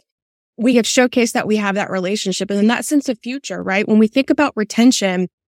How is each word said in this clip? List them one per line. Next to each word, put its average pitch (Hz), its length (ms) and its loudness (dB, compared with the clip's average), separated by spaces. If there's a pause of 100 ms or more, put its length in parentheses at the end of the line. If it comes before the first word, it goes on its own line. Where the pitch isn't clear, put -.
(560)
We 247 200 0
have 226 100 2
showcased 247 480 0
that 233 140 -4
we 214 80 0
have 202 200 -2
that 202 140 -4
relationship 190 600 -4
and 202 100 -2
then 208 80 4
that 233 180 0
sense 294 240 0
of 233 140 -4
future, 233 400 -10
right? 190 240 -2
When 214 100 4
we 220 100 6
think 269 220 0
about 294 260 0
retention, 208 760 0 (220)